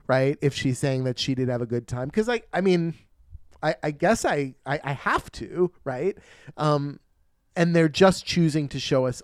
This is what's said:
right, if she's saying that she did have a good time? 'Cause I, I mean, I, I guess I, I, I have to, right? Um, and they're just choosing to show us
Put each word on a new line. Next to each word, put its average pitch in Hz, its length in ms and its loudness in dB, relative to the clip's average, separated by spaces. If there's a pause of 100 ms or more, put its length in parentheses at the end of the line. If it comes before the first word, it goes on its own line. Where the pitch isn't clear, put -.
right, 131 340 2
if 139 120 0
she's 131 260 -2
saying 131 260 -2
that 127 120 -4
she - 180 -4
did 127 120 0
have 123 140 -2
a 123 40 -4
good 120 220 -4
time? 123 240 -8
'Cause 214 160 0
I, 240 140 -2 (120)
I 170 60 -2
mean, 175 360 2 (640)
I, 160 220 0
I 151 80 -2
guess 175 340 0
I, 143 300 -2 (100)
I, 139 180 -2
I 139 100 -4
have - 400 -4
to, 165 380 -4 (120)
right? 143 340 -4 (400)
Um, 143 420 0 (560)
and 170 200 2
they're 165 140 6
just 190 360 4
choosing 156 440 2
to 135 100 -8
show 131 260 0
us 123 180 -4